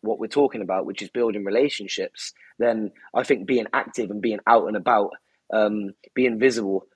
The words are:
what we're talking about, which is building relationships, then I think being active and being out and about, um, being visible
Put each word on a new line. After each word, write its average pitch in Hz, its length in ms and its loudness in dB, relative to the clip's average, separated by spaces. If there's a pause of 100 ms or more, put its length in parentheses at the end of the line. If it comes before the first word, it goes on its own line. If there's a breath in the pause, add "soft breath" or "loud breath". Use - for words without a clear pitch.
what 107 160 -2
we're 113 80 -6
talking 127 360 2
about, 92 240 -2
which 98 160 -8
is 95 80 -12
building 110 340 -2
relationships, 101 880 -2 (260 soft breath)
then 110 320 0 (240 soft breath)
I 123 100 2
think 135 220 0
being 117 260 0
active - 380 -4
and 104 100 -6
being 107 260 -2
out 113 220 6
and 107 80 -2
about, 104 340 2 (420)
um, 107 400 0 (220)
being 123 240 2
visible 110 580 2